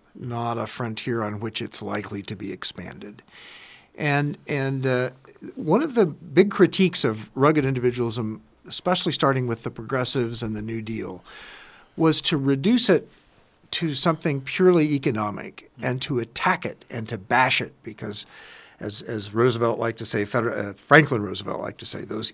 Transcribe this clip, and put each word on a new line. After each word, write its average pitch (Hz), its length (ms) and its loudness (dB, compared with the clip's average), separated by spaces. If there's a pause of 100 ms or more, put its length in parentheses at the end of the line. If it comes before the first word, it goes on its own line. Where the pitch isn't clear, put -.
(120)
not 117 460 -6
a 113 80 -4
frontier 117 560 -4
on 104 160 -4
which 110 240 -6
it's - 200 -6
likely 101 420 -6
to 110 100 -10
be 98 160 -8
expanded. 98 720 -10 (760)
And, 147 420 0 (100)
and, 135 360 -2
uh, 127 260 0 (440)
one 208 300 0
of 285 100 -6
the 220 120 4
big 160 440 2
critiques 180 540 4
of 110 320 -4
rugged 147 280 4
individualism, 120 800 -2 (240)
especially - 460 -2
starting 135 340 2
with 117 160 -4
the 113 80 -8
progressives 120 720 -4
and 110 140 -4
the 107 60 -8
New 113 200 -8
Deal, 101 400 -8 (720)
was 160 260 4
to - 140 0
reduce 139 520 2
it 175 200 4 (600)
to 160 220 -2
something 151 480 0
purely 160 520 4
economic 107 760 -4 (140)
and 127 180 -2
to 131 200 -2
attack - 440 -2
it - 240 -10
and 113 200 -8
to 113 100 -6
bash 120 420 2
it, - 120 -6 (100)
because 107 420 -10 (560)
as, 107 220 -4
as 104 300 -6
Roosevelt 117 460 2
liked 117 220 -4
to 113 60 -6
say, 104 180 0
Feder-, 113 280 0
uh, 101 200 -6
Franklin 139 500 6
Roosevelt 95 380 -6
liked - 180 -8
to 113 80 -10
say, - 160 -6
those - 320 -6